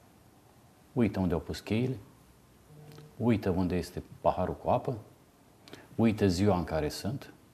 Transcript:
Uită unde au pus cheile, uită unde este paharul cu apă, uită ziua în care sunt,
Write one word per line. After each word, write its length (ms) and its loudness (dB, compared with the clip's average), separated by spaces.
Uită 280 2
unde 140 2
au 60 0
pus 200 -8
cheile, 360 -2
uită 400 2
unde 200 0
este 260 -6
paharul 440 0
cu 60 2
apă, 260 0
uită 320 4
ziua 300 4
în 80 0
care 240 -2
sunt, 440 -8